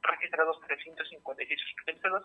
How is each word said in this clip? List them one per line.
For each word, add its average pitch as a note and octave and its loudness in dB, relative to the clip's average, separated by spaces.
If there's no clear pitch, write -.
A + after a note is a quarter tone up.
registrados E3 4
trescientos D#3 -4
cincuenta C3+ -6
y B2 -2
seis D3 -2
hospitalizados F#3+ 0